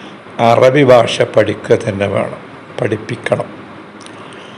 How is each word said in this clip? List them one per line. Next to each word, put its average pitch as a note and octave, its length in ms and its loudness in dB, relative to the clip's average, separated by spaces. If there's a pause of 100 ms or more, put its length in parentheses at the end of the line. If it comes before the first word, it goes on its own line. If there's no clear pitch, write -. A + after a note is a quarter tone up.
(400)
അറബി A#2 440 4
ഭാഷ A#2+ 380 4
പഠിക്കുക A2 540 0
തന്നെ G2+ 320 -4
വേണം, A2+ 320 -6 (420)
പഠിപ്പിക്കണം. - 640 -4 (1120)